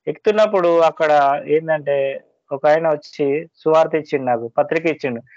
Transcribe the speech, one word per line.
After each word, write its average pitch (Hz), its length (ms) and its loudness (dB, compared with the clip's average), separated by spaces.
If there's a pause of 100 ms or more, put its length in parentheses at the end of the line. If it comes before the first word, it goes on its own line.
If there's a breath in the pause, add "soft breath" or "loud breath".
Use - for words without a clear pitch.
ఎక్కుతున్నప్పుడు 202 720 0
అక్కడ 151 680 2
ఏందంటే 143 800 -2 (280)
ఒక 139 140 -4
ఆయన 160 220 2
వచ్చి 151 680 -4
సువార్త 160 380 2
ఇచ్చిండు, 147 300 -4
నాకు 117 240 -2 (100)
పత్రిక 165 280 -2
ఇచ్చిండు. 131 360 -4 (140 soft breath)